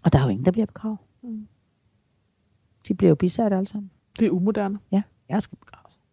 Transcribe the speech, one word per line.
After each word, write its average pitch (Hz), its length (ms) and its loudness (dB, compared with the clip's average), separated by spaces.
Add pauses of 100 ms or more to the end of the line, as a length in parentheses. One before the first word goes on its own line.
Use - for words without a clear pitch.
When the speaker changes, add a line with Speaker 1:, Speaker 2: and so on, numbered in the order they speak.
Speaker 1:
Og 170 100 4
der 143 60 6
er 131 40 4
jo 131 60 2
ingen, 107 160 -2
der 180 60 2
bliver 208 140 -2
begravet. 214 320 -10 (240)
Speaker 2:
Mm. 220 260 -14 (1400)
Speaker 1:
De 208 60 -2
bliver 185 160 4
jo 151 60 6
bisat 196 380 0
alle 190 140 -2
sammen. 202 240 -12 (280)
Speaker 2:
Det 226 80 4
er - 40 2
umoderne. 202 480 -2 (120)
Speaker 1:
Ja, 196 100 2 (280)
jeg 202 120 -2
skal - 160 -14
begraves. - 420 -20 (140)